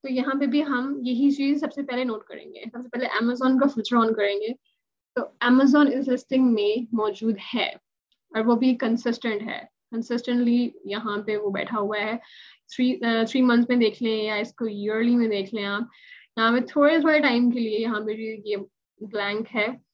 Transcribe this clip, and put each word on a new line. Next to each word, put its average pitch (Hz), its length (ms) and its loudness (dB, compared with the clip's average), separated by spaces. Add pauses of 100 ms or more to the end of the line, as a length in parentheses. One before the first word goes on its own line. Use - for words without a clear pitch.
तो 277 40 -8
यहाँ 262 260 -2
पे 277 120 0
भी 294 160 2
हम 277 320 -2 (100)
यही 254 260 2
चीज़ 277 280 0
सबसे 294 240 -6
पहले 254 220 -4
note 226 240 -6
करेंगे। - 380 -16
सबसे 240 220 -14
पहले 240 280 -4
Amazon 254 440 2
का 277 60 4
फिल्टर 240 320 0
on 226 180 4
करेंगे, 208 380 -2 (640)
तो 233 60 -2 (240)
Amazon 269 460 6
इस 269 160 -2
listing 254 440 2
में 214 420 0
मौजूद 214 500 -2
है - 300 -4 (580)
और 220 100 -2
वो 240 140 4
भी 254 200 2
consistent 233 680 -2
है, 226 160 -10 (340)
Consistently 240 800 0 (140)
यहाँ 208 320 -6
पे 214 180 -4
वो 208 140 -4
बैठा - 260 -6
हुआ 208 220 -2
है। 214 180 -4 (540)
थ्री, 254 240 0
uh, 226 300 0
three 254 180 0
months 240 280 4
में 247 80 4
देख 220 240 2
लें 220 220 -2
या 214 120 -2
इसको 220 300 -6
yearly 214 500 0
में 233 140 2
देख 196 240 -4
लें 208 100 -4
आप। 202 260 -4 (480)
यहाँ 226 140 4
पे 247 140 4
थोड़े 302 340 4
थोड़े 302 200 4
time 247 300 4
के 240 100 -2
लिए 220 180 -2
यहाँ 226 220 -2
पे 214 160 -4
ये, 220 300 -8
ये 208 100 -2 (440)
blank 208 480 -6
है। 214 180 -2 (280)